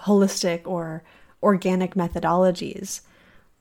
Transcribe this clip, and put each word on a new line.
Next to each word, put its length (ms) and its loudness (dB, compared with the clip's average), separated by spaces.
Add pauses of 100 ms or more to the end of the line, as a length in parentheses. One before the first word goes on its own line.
holistic 640 0
or 360 -6 (400)
organic 520 2
methodologies. 1080 0 (600)